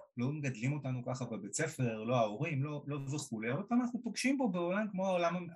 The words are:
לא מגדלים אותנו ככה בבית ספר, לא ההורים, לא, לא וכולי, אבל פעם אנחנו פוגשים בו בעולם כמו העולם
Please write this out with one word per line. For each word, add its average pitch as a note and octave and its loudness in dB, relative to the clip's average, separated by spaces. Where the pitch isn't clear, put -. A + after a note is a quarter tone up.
לא B2 2
מגדלים C3+ 0
אותנו C3 -2
ככה B2+ -2
בבית G#2 -6
ספר, A#2+ 0
לא A#2+ 2
ההורים, B2+ 2
לא, D3 -4
לא C#3+ -2
וכולי, C3+ -2
אבל E3 0
פעם A#3+ 4
אנחנו A#3+ -2
פוגשים B3+ 2
בו B3+ 2
בעולם F3+ 2
כמו F#3 0
העולם F3 2